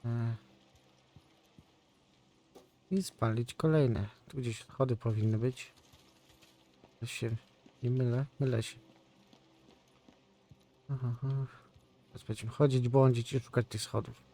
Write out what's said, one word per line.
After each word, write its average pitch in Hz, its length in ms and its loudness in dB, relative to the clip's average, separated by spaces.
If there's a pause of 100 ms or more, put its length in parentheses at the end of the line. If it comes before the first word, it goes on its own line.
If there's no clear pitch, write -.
E. 117 300 -2 (2500)
I 190 120 0
spalić 117 500 -2
kolejne. 135 520 2 (220)
Tu 147 100 -12
gdzieś 120 240 -6
odchody 127 340 -2
powinny 110 420 0
być. 127 360 -4 (1300)
Ja 117 60 -8
się 113 280 -4 (480)
nie 123 60 0
mylę? 127 360 2 (140)
Mylę 120 240 0
się. - 160 -12 (2000)
Aha, 127 240 -4 (100)
aha. 135 220 -2 (600)
Teraz - 160 -18
będziemy 110 280 -6
chodzić, 127 380 4
błądzić 127 440 6
i 131 60 0
szukać - 280 0
tych - 140 -6
schodów. - 420 -6 (100)